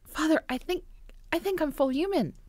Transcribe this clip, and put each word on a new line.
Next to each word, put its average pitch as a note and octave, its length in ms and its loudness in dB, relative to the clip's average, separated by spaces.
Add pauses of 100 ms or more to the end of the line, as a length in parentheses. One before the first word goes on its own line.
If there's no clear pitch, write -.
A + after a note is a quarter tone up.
Father, D#4 420 2
I B3+ 80 -4
think, F4+ 260 -4 (480)
I E4 80 2
think F4 220 0
I'm D4+ 100 0
full C4+ 200 2
human. D4 420 0 (160)